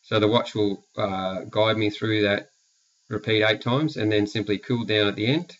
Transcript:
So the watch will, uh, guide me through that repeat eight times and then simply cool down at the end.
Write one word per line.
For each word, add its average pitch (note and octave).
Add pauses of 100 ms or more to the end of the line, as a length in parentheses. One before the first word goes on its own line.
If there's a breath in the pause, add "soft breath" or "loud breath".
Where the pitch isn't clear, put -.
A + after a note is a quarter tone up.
So -
the G#2+
watch A2+
will, G#2 (140)
uh, F#2+
guide A2
me G#2+
through G#2+
that G2+ (640)
repeat G#2+
eight A2
times D3
and G#2+
then G#2
simply G#2
cool A#2
down G#2
at G2
the G#2
end. D#3+